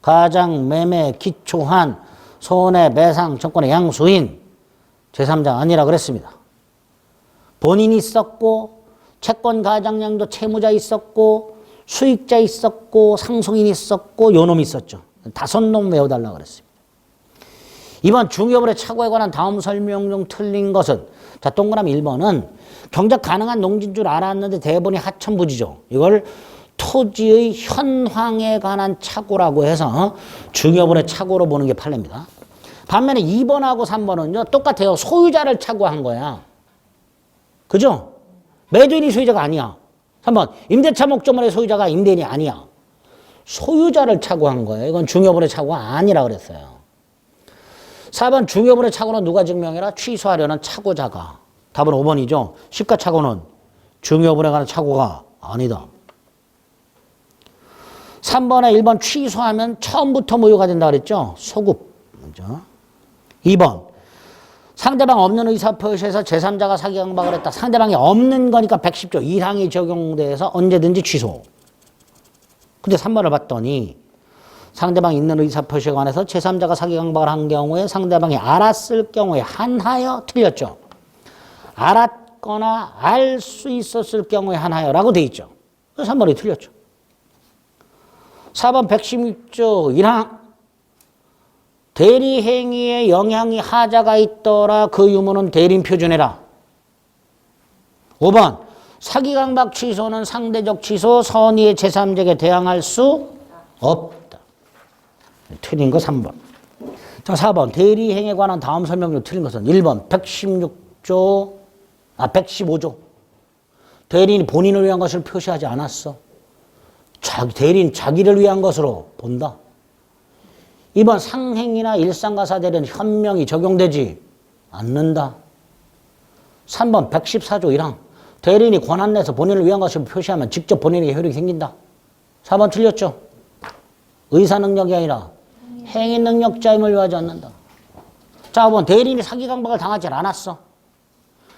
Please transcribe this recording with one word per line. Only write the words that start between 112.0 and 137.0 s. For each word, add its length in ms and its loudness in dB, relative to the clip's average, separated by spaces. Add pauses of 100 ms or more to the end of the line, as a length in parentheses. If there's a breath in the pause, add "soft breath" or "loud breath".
아, 120 -4
백십오 520 -4
조. 180 -10 (1120 soft breath)
대리인이 380 4
본인을 360 2
위한 160 0
것을 240 -4
표시하지 440 -6
않았어. 480 -10 (1040 soft breath)
자기, 320 -6
대리인 400 2
자기를 460 2
위한 220 2
것으로 560 -2
본다. 400 -8 (1400 soft breath)
이 100 4
번, 160 4
상행이나 760 -4
일상가사 640 -2
대리는 280 -2
현명이 580 -2
적용되지 720 0 (520)
않는다. 640 -4 (1300 soft breath)
삼 260 -2
번, 180 0
백십사 500 -4
조 120 0
일 100 0
항, 160 -8 (440 soft breath)
대리인이 440 4
권한 280 -2
내에서 200 -2
본인을 320 0
위한 140 2
것을 240 -4
표시하면 460 -6
직접 300 -2
본인에게 340 0
효력이 200 -2
생긴다. 400 -6 (720)
사 140 0
번 120 4
틀렸죠? 500 0 (1120)
의사 280 4
능력이 360 0
아니라 340 -4 (580)
행위 320 -2
능력자임을 760 2
요하지 220 2